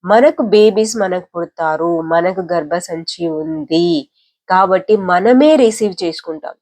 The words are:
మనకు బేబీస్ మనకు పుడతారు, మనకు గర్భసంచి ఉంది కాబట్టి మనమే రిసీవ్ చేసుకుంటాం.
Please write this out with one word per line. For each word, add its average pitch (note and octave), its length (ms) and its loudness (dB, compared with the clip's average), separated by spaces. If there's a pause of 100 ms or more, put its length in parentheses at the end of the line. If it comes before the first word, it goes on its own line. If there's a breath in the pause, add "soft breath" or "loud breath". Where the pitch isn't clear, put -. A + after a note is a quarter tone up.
మనకు B3 380 4
బేబీస్ G#3+ 540 2
మనకు F3+ 320 -4
పుడతారు, E3 640 -4 (100)
మనకు E3+ 440 -2
గర్భసంచి E3 760 -6 (120)
ఉంది D#3+ 540 -2 (600)
కాబట్టి F#3 460 2 (120)
మనమే A#3 500 4
రిసీవ్ G#3+ 420 0
చేసుకుంటాం. D#3+ 640 -8